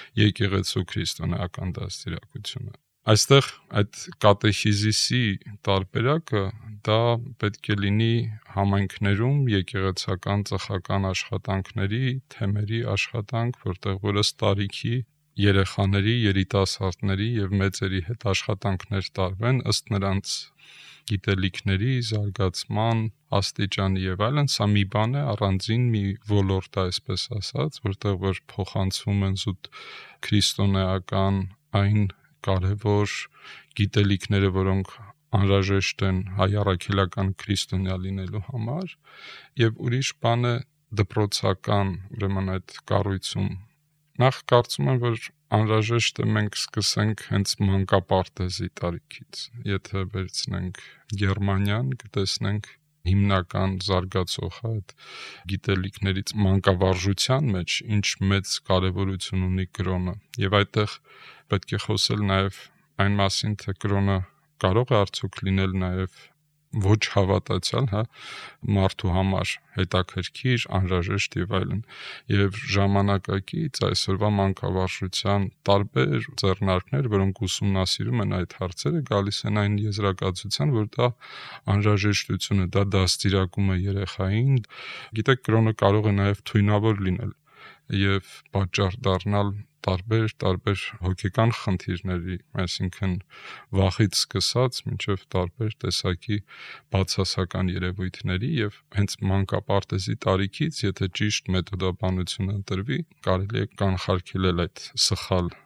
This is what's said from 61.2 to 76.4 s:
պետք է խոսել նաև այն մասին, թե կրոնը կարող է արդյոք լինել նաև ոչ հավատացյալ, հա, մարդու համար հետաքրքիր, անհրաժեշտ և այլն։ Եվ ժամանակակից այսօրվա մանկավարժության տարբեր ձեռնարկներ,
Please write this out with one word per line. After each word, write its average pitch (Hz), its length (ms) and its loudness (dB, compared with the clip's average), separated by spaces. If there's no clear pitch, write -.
պետք - 260 -2
է 110 80 0
խոսել 104 460 0
նաև 98 340 0
այն 101 160 2
մասին, 101 400 0
թե - 180 -6
կրոնը 98 440 2
կարող 110 300 2
է 120 60 6
արդյոք - 420 -2
լինել 95 360 0
նաև 92 440 -4
ոչ 104 300 4
հավատացյալ, 98 840 2
հա, 107 140 0
մարդու 98 440 2
համար 95 440 0
հետաքրքիր, 95 1000 -2
անհրաժեշտ 95 680 0
և 92 180 -2
այլն։ 98 240 -2
Եվ 101 400 2
ժամանակակից 98 1160 0
այսօրվա 101 500 0
մանկավարժության 98 1160 0
տարբեր 104 720 2
ձեռնարկներ, 98 800 0